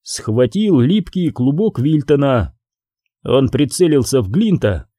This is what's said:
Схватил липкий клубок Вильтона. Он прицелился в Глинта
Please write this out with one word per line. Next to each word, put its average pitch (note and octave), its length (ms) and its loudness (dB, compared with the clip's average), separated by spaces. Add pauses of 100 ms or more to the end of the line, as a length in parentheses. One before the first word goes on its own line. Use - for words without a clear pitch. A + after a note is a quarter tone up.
Схватил B2+ 800 0
липкий F3 500 0
клубок C#3+ 480 -2
Вильтона. C#3 760 0 (680)
Он C3+ 280 0
прицелился C#3 720 0
в F#2 80 -4
Глинта B2+ 580 -2 (100)